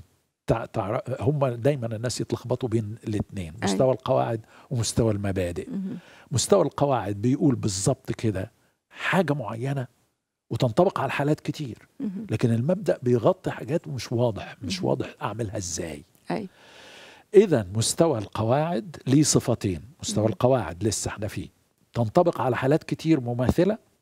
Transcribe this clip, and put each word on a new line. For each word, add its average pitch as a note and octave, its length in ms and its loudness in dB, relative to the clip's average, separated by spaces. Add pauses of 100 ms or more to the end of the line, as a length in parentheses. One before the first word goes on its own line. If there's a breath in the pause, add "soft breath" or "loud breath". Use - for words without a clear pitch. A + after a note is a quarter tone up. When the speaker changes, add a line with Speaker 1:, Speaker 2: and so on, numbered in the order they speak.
(460)
Speaker 1:
تع-، A#2 180 0
تع-، A2 360 -4 (200)
هم C#3 260 2
دايمًا A#2+ 400 0 (100)
الناس A2+ 240 -4
يتلخبطوا A#2+ 480 -4
بين A2 280 -2 (120)
الاتنين، F#2+ 440 -4
Speaker 2:
أيوة. A#2+ 120 -8
Speaker 1:
مستوى C3 280 2
القواعد B2+ 480 0 (300 loud breath)
ومستوى A#2 420 0
المبادئ. F#2+ 580 -4
Speaker 2:
مهم. F#3+ 280 -6 (320 loud breath)
Speaker 1:
مستوى E3+ 320 4
القواعد B2 540 0
بيقول B2+ 380 2
بالظبط G#2+ 580 -2
كده G2 400 -4 (380)
حاجة F3+ 420 0
معينة، B2+ 540 -4 (640)
وتنطبق C3 500 2
على C3+ 100 -2
حالات C#3 300 0
كتير. - 480 -8 (120)
Speaker 2:
مهم. G#3 300 -6
Speaker 1:
لكن A2+ 220 2
المبدأ D#3 500 0
بيغطي B2+ 480 2
حاجات - 380 -6
مش C3 240 -8
واضح، A#2 500 -2
مش F#3 180 -6
Speaker 2:
مهم. C3 100 -2
Speaker 1:
واضح - 320 -2
أعملها A2 340 -6
إزاي. E2+ 480 -8 (260)
Speaker 2:
أيوة. E3+ 180 -6 (880 loud breath)
Speaker 1:
إذا E3 400 6
مستوى C3 440 2
القواعد D3 800 -2 (100)
ليه C#3+ 160 6
صفتين، A2 580 0 (200)
مستوى G#2 240 -2
Speaker 2:
مهم. A2 80 2
Speaker 1:
القواعد G2 520 0
لسه - 240 -2
احنا G#2 200 -8
فيه، - 200 -10 (440)
تنطبق D#3+ 480 2
على B2 160 2
حالات C#3 280 2
كتير D#3+ 360 0
مماثلة، B2 580 2 (220)